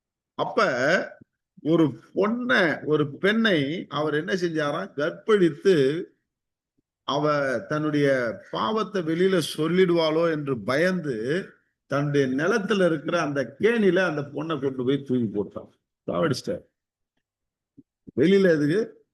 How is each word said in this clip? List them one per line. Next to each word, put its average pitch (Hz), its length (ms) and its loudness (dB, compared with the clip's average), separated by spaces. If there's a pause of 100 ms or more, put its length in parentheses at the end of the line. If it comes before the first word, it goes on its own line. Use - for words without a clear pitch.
(380)
அப்ப 190 300 0 (920)
ஒரு 160 220 4 (300)
பொண்ணை, 240 480 0 (220)
ஒரு 147 200 0 (120)
பெண்ணை 208 420 2 (300)
அவர் 147 260 -4
என்ன 170 200 -4
செஞ்சாராம், 165 580 -4
கற்பழித்து 175 840 2 (1300)
அவ 147 260 0 (240)
தன்னுடைய 147 480 -2 (440)
பாவத்தை 202 520 -2
வெளியில 175 400 2 (140)
சொல்லிடுவாளோ 165 760 2
என்று 147 300 -2
பயந்து 151 560 -2 (720)
தன்னுடைய 143 360 0
நிலத்துல 185 600 0
இருக்கிற 160 340 -2
அந்த 143 380 -4
கேணியில 202 460 4
அந்த 151 180 -2
பொண்ணை 147 380 -6
கொண்டு 127 240 -4
போய் 139 180 0
தூக்கி 123 280 0
போட்டான், 101 400 -8 (380)
சாவடிச்சிட்டார். 165 560 -2 (1500)
வெளியில 185 340 6
எதுக்கு 156 300 2 (340)